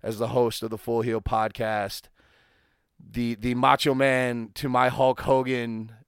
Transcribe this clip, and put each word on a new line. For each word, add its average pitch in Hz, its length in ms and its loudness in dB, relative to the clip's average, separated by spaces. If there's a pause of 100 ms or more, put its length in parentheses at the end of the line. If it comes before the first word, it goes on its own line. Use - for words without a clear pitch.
as 107 200 -6
the 117 80 0
host 120 340 0
of 113 80 -6
the 110 80 -8
Full 117 240 -2
Heel 113 180 -2
podcast. 110 800 -2 (960)
The, 117 340 -4
the 117 220 -2
Macho 135 380 4
Man 127 600 0
to 143 140 -6
my 127 200 2
Hulk 131 340 2
Hogan 120 680 0 (160)